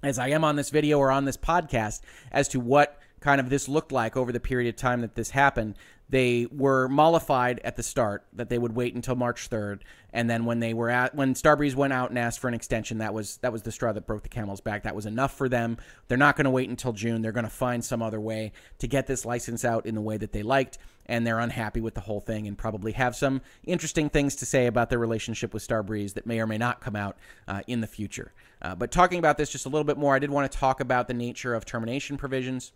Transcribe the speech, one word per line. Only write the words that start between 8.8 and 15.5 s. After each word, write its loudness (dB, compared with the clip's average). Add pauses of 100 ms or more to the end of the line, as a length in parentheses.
until -2
March -2
third, -4 (260)
and 0
then 2
when 2
they 0
were 0
at, 2
when 2
Starbreeze 2
went 2
out 0
and -4
asked -2
for -4
an -2
extension, -4
that -4
was, -6
that -2
was -6
the -8
straw -2
that -6
broke -4
the -10
camel's -8
back. -4
That -6
was -8
enough -2
for 0